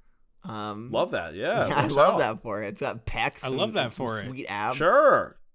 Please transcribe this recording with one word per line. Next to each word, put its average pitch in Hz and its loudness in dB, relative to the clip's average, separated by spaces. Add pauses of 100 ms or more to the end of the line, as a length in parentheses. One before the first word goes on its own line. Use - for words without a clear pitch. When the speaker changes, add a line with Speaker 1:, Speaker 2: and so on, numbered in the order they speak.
(440)
Speaker 1:
Um, 107 -8
Speaker 2:
Love 139 0
that. 85 -4
Yeah, 147 -2
Speaker 1:
<laughs> - -
yeah, 143 -2
I 143 2
Speaker 2:
works 139 -2
Speaker 1:
love 165 6
Speaker 2:
out. - 0
Speaker 1:
that 113 -2
for 107 -6
it. 101 -6
It's 104 -10
got 117 -6
pecs 117 -4
Speaker 3:
I 131 -2
Speaker 1:
and, 131 -2
Speaker 3:
love 208 -2
that 170 0
Speaker 1:
and 113 -4
some 131 -4
Speaker 3:
for 107 2
it. 98 -2
Speaker 1:
sweet 131 -10
abs. 107 -4
Speaker 2:
Sure. 185 4 (160)